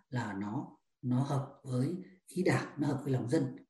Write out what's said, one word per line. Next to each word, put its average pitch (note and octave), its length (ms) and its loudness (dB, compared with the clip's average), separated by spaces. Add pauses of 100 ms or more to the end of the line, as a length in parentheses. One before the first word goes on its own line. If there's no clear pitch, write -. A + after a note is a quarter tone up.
là A2 240 -4
nó, G#2 440 -6 (240)
nó B2 220 2
hợp C#3 400 -2
với C3 320 0 (320)
ý F#3 160 -2
Đảng, D3 240 4 (100)
nó C#3+ 100 2
hợp C#3 160 0
với C3+ 100 0
lòng - 160 0
dân C#3 280 2 (120)